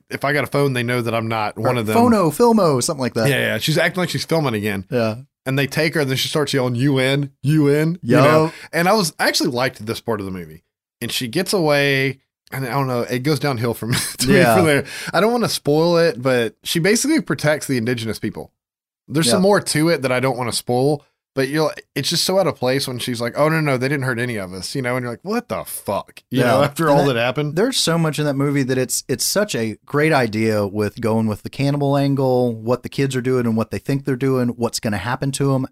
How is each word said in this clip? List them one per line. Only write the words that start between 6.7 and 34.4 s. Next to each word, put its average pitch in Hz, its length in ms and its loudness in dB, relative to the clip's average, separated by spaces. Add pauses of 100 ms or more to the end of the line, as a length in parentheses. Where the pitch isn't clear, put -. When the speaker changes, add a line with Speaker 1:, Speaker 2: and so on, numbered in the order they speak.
Speaker 1:
"U 135 220 2
N, 135 340 0 (120)
U 147 240 4
N," 156 340 2
you 117 140 2
know? 156 300 6
Speaker 2:
Yup. 160 80 -4 (200)
Speaker 1:
And 170 140 2
I 202 60 4
was, 180 260 0
I 220 80 0
actually 302 240 0
liked 120 340 -4
this 113 160 -6
part 110 180 -4
of 98 60 -8
the 95 60 -8
movie. 82 320 -12 (400)
And 113 80 -8
she 127 160 -4
gets 165 240 -4
away, 143 680 2 (320)
and 135 120 -6
I 123 100 -6
don't 139 120 0
know, 123 160 0
it 110 220 -2
goes 147 160 0
downhill 120 340 -2
from, 113 200 -6
<laughs> - 260 -4
to 127 80 -2
me 139 100 6
Speaker 2:
Yeah. 120 200 6
Speaker 1:
from 135 100 6
there. 139 180 2 (280)
I 165 60 2
don't 220 120 4
wanna 226 180 0
spoil 165 480 2
it, 156 240 2
but 123 420 0
she - 140 -4
basically 233 440 2
protects 151 440 -2
the 135 120 0
indigenous 113 420 -2
people. 90 320 -8 (560)
There's 151 220 0
some 220 100 2
Speaker 2:
Yeah. 190 100 4
Speaker 1:
more 196 120 4
to 156 280 0
it 143 140 0
that 127 80 0
I 127 80 0
don't 127 180 0
wanna 120 140 -4
spoil, 135 520 -2 (300)
but 131 140 0
you're, 151 240 -2 (240)
it's 139 140 -2
just 170 160 -2
so 190 140 0
out 185 80 2
of 131 100 -2
place 131 320 0
when 123 100 -6
she's 117 220 -4
like, 117 160 -4
"Oh, 147 100 4
no, 160 140 2
no, 139 160 2
they 127 100 0
didn't 139 160 -2
hurt 123 160 -2
any 120 160 -4
of 92 180 -6
us," 95 220 -10
you 139 60 -4
know? 123 160 -2
And 127 60 -4
you're 120 100 -6
like, - 100 -14
"What 233 240 -4
the 87 160 -6
fuck?" - 680 -8
You 127 120 2
Speaker 2:
Yeah. 123 60 4
Speaker 1:
know, 131 160 4
after 147 260 0
Speaker 2:
And 143 100 6
Speaker 1:
all 139 60 4
Speaker 2:
that, 135 80 2
Speaker 1:
that 117 100 0
happened. 147 320 -2
Speaker 2:
there's 240 220 0
so 165 200 0
much 156 220 0
in 151 60 -2
that 143 100 0
movie 139 280 0
that 127 140 0
it's, - 300 -2
it's 123 160 -2
such 208 320 -2
a 110 300 -4
great 156 260 2
idea 107 560 2
with 104 320 -4
going 110 280 0
with 104 160 -4
the 110 60 -10
cannibal 139 460 0
angle, 131 580 2
what 110 300 -4
the - 60 -10
kids 135 260 -2
are 127 60 -2
doing 127 240 0
and 113 100 0
what 110 160 -2
they 101 80 -4
think 139 240 -4
they're 135 140 -2
doing, 127 320 0